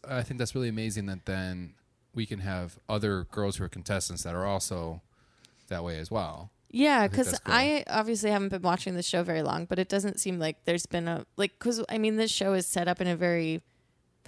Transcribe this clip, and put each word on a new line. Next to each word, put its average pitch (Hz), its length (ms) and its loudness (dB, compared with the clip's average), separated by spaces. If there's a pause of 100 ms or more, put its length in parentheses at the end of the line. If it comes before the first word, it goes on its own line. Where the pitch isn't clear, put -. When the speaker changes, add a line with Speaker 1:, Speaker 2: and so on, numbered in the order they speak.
Speaker 1:
I 127 160 -2
think 123 160 -6
that's 117 160 -2
really 123 140 0
amazing 110 360 -2
that 95 200 -6
then 92 500 -4 (400)
we 117 100 -2
can 101 140 -6
have 92 400 -4 (100)
other 104 360 0
girls 101 320 -2
who 98 60 -2
are 85 60 -4
contestants 92 540 -4
that 85 120 -6
are 92 100 0
also 90 560 -2 (640)
that 85 160 -4
way 85 160 -4
as 80 120 -8
well. 92 400 -4 (180)
Speaker 2:
Yeah, 277 280 4
Speaker 1:
I 220 100 6
think 98 60 -2
Speaker 2:
'cause 254 140 4
Speaker 1:
that's 185 160 -2
cool. - 100 0
Speaker 2:
I 269 340 4
obviously 214 440 0
haven't 196 180 2
been 190 140 -4
watching 180 320 2
the 175 80 -2
show 175 200 2
very 160 200 0
long, 156 220 -2
but 180 120 0
it 185 100 2
doesn't 196 320 0
seem 180 200 -2
like 160 260 -2
there's 170 220 0
been 170 200 -2
a, 170 180 -4 (120)
like, 196 220 0
'cause, 233 300 0
I 220 100 -2
mean, 220 180 2
this 220 140 2
show 196 240 2
is 180 100 2
set 175 220 0
up 180 120 2
in 180 80 2
a 170 80 2
very 170 460 2 (680)